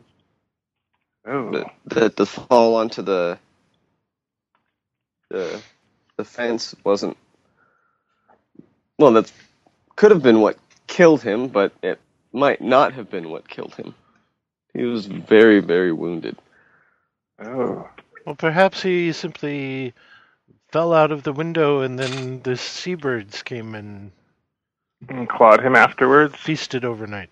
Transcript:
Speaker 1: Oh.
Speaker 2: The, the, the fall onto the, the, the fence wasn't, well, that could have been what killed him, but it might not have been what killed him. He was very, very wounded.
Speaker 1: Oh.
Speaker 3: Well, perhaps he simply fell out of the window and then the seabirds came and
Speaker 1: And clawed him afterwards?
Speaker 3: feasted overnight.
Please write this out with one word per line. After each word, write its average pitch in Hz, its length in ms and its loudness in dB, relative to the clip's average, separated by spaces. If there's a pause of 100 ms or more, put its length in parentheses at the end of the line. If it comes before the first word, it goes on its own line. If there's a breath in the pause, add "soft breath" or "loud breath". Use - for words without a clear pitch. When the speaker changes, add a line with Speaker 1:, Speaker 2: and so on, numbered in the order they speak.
(1300)
Speaker 1:
Oh. 123 240 -8
Speaker 2:
The, - 140 -6 (220)
the, 110 220 0
the - 160 -2
fall 117 500 2
onto 113 260 -4
the, 90 360 -2 (1900)
the, 92 300 -8 (580)
the 107 60 -8
fence 117 600 -8
wasn't, 101 340 -4 (1800)
well, 147 140 8
that 110 180 2 (640)
could 208 160 6
have 180 100 4
been 117 180 6
what 104 180 2 (300)
killed 160 360 4
him, 120 240 -4
but 101 340 -2
it 92 180 -6 (320)
might 131 300 0
not 127 320 2
have 120 160 -16
been 85 220 -12
what - 180 -16
killed - 260 -16
him. - 200 -16 (800)
He 123 100 -6
was 117 240 -6
very, 104 540 6
very 87 300 0
wounded. 82 460 -8 (1000)
Speaker 1:
Oh. 117 500 -8 (360)
Speaker 3:
Well, 151 100 -12
perhaps 170 480 0
he 180 280 -2
simply 139 800 -8 (800 soft breath)
fell 165 220 0
out 156 180 4
of 143 120 -6
the 151 100 -4
window 151 480 0
and 127 160 -6
then 131 460 -8
the 127 140 -4
seabirds 131 840 -8
came 110 300 -12
and 104 380 -16 (1000)
Speaker 1:
And 127 200 -10
clawed 113 320 6
him 127 140 2
afterwards? 139 600 4
Speaker 3:
feasted 135 500 -8
overnight. 104 460 -10